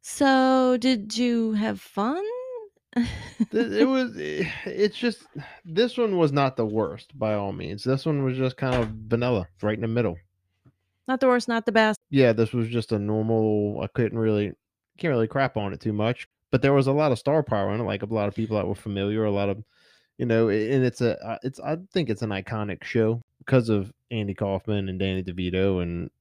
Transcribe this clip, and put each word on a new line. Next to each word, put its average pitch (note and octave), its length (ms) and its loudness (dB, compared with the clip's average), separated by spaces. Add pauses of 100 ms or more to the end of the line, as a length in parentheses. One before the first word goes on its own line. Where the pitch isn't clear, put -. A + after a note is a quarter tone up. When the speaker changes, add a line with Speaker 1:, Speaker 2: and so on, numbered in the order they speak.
Speaker 1:
So, C4 760 4
did A3 380 0
you A#3 380 0
have G#3 260 -2
fun? C4 420 -4 (400)
<laughs> - 320 -20
Speaker 2:
Th-, C3+ 120 0 (640)
it G#3+ 160 4
was, B3+ 300 -2
eh, D3+ 260 -4 (220)
it's G3+ 320 0
just, A#3 240 -4 (420)
this G#3 320 0
one G#3+ 220 0
was D3+ 140 4
not C#3 240 2
the A2+ 100 0
worst, G#2 520 -4
by G#2+ 160 0
all G2+ 180 -2
means. F#2 320 -8
This C3 200 0
one C#3+ 200 0
was B2+ 120 -2
just C3 200 -2
kind B2+ 180 -2
of A#2 160 0
vanilla, A2 580 -2 (140)
right G#2+ 140 0
in G#2+ 60 -8
the A2+ 60 -2
middle. A2+ 280 0 (920)
Speaker 1:
Not C4 140 -2
the C4+ 80 4
worst, B3 200 2
not A3+ 180 -2
the A3+ 60 0
best. G#3+ 260 4 (120)
Speaker 2:
Yeah, C3 220 8
this A2 200 2
was A#2 160 0
just A#2 240 -2
a G#2+ 60 0
normal, G#2+ 840 0
I G2+ 60 -4
couldn't A#2 300 -2
really, G#2 340 2 (460)
can't E3 140 0
really A2+ 160 2
crap C3+ 280 0
on G2+ 160 -2
it - 80 -12
too A2 120 -2
much, G#2+ 340 -2 (240)
but B2 120 2
there C#3 100 4
was C3+ 160 4
a C3+ 40 2
lot D3 200 2
of A2 60 0
star D3 240 0
power G2+ 320 0
in A2+ 60 -2
it, A#2 40 -2
like, G2+ 180 -4
a G#2 40 -6
lot G#2+ 220 -2
of G2+ 60 -6
people A2 220 -2
that G2 100 0
were G2 80 -2
familiar, G#2 500 -2
a G#2 60 2
lot G2+ 180 0
of, G#2 140 -4 (560)
you B2 80 -2
know, A2+ 220 4
a-, G#2+ 240 0
and C3 120 4
it's B2 160 -2
a, A#2 240 0
uh, A2+ 180 -8
it's, C3 180 -8
I D#3 160 -4 (160)
think D3+ 180 -2
it's G#2 120 -2
an A2 80 -2
iconic G2+ 540 -4
show A2+ 380 0 (160)
because B2 300 2
of G#2 240 0 (180)
Andy G#2 240 -2
Kaufman G2 540 -2
and F#2 100 -6
Danny F#2+ 240 0
DeVito F#2 600 0
and F2 280 -4 (100)